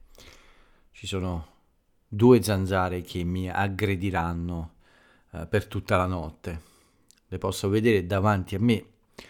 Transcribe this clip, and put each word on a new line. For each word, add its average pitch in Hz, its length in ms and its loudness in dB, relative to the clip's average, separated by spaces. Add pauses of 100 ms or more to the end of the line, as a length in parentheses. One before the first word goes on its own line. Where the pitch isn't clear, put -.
(920)
ci - 140 -18
sono 90 420 -6 (600)
due 117 340 8
zanzare 95 600 -2
che 90 220 -6
mi 92 260 -4
aggrediranno, 87 1200 -4 (580)
eh, 82 160 -10
per - 180 0
tutta - 320 -4
la 90 80 0
notte. 82 560 -8 (640)
Le 92 100 -10
posso 95 320 -4
vedere 107 360 4
davanti 98 500 0
a 95 40 -2
me, 110 260 2 (440)